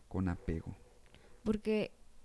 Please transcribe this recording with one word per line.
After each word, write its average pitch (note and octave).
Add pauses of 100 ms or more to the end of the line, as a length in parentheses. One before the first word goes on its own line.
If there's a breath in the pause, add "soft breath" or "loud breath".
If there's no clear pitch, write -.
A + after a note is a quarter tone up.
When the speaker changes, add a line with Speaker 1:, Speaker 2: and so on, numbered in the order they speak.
Speaker 1:
con F#2
apego? E2+ (680 loud breath)
Speaker 2:
Porque G#3+ (340)